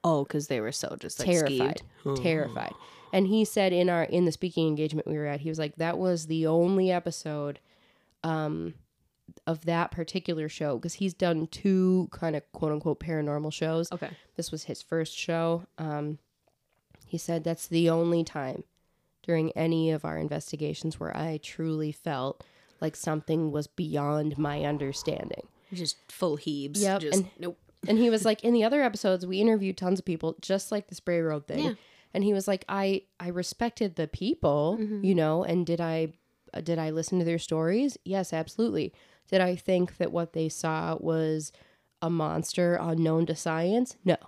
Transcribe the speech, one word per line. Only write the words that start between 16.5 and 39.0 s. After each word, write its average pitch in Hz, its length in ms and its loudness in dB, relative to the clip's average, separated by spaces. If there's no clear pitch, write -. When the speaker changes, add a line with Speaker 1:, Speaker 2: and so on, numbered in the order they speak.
Speaker 2:
he 165 100 -6
said, 165 260 -2
"That's 165 240 -2
the 170 220 4
only 165 340 2
time 139 400 -6
during 160 280 2
any 160 400 2
of 151 140 -2
our 156 120 -4
investigations 151 840 -4
where - 160 -6
I 156 260 -4
truly 156 520 -4
felt 135 500 -6
like 160 140 -4
something 156 560 -2
was 147 160 -4
beyond 151 680 -2
my 147 280 -2
understanding." 143 840 -4
Speaker 1:
Just 170 240 -4
full 160 240 0
heaves. 147 460 -4
Speaker 2:
Yep, 196 200 2
Speaker 1:
Just, 156 180 0
Speaker 2:
and 185 100 -2
Speaker 1:
nope. 175 180 -8
Speaker 2:
and 220 100 4
he 233 120 6
was 220 160 2
like, 220 180 2
"In 233 100 4
the 226 120 6
other 285 180 4
episodes, 196 420 0
we 185 140 -2
interviewed 202 380 4
tons 185 220 2
of - 60 -10
people, 160 360 -2
just 190 320 -2
like 208 160 -4
this 175 100 -14
Bray 170 220 0
Road 151 260 -2
thing." 277 160 -2
Speaker 1:
Yeah. 262 100 0
Speaker 2:
And 196 100 2
he 208 100 4
was 196 140 0
like, 190 220 0
"I, 196 340 0
I 175 80 -6
respected 180 680 -2
the 156 120 -2
people, 160 720 0
Speaker 1:
Mm-hmm. 208 240 -2
Speaker 2:
you 190 100 4
know, 160 300 4
and 170 240 2
did 170 140 0
I, 160 320 -2
uh, - 80 -6
did 160 180 -2
I 156 100 -2
listen 165 300 0
to 170 60 2
their 165 120 2
stories? 175 680 2
Yes, 190 260 -2
absolutely. 165 600 -2